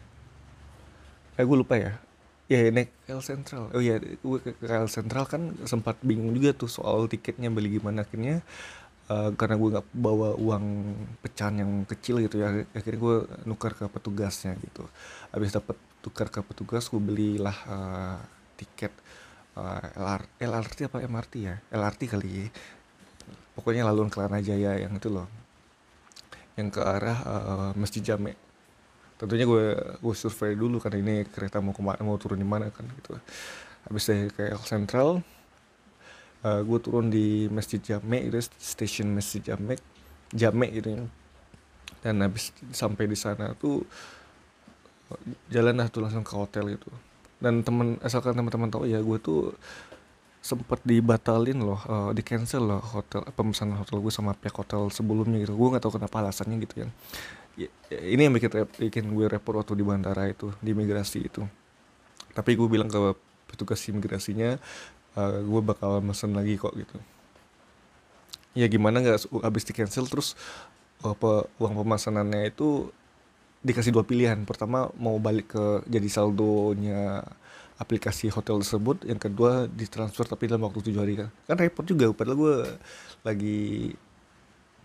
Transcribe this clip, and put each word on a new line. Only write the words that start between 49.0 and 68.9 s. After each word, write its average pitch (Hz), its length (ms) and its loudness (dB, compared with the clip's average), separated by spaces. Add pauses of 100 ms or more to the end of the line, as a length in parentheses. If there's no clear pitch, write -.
gue 110 160 2
tuh - 340 0 (880)
sempet 123 400 -4
dibatalin 117 800 4
loh, 101 240 0
eh, 107 320 0
di 117 80 -2
cancel 120 400 0
loh 101 160 0
hotel, 110 400 -6 (160)
pemesanan 104 400 0
hotel 101 240 -4
gue 107 80 0
sama 104 240 -2
pihak - 240 -8
hotel 104 320 -2
sebelumnya 110 480 2
gitu. 104 160 0
Gue 117 160 6
nggak 123 160 2
tahu 107 160 0
kenapa 107 160 -4
alasannya 104 480 -2
gitu - 160 -10
ya. 117 60 -4 (760)
Ya, - 80 -6 (240)
ya, - 60 -6 (100)
ini 131 160 6
yang 139 80 6
bikin 117 160 4
rep-, 107 240 0
bikin 110 400 -2
gue 107 160 2
repot 107 240 -2
waktu 107 240 -2
di 101 80 2
bandara 98 400 0
itu, 98 320 -6
di 110 160 -2
imigrasi 104 560 -2
itu. - 160 -6 (880)
Tapi 117 240 4
gue 117 80 4
bilang 110 240 4
ke 101 240 4 (400)
petugas 104 320 -4
imigrasinya, 107 720 -2 (560)
eh, 101 320 0
gue 107 160 4
bakal 101 400 0
mesen 101 320 -2
lagi 104 240 0
kok - 160 -4
gitu. - 240 -10 (1600)
Ya 120 80 6
gimana 107 320 6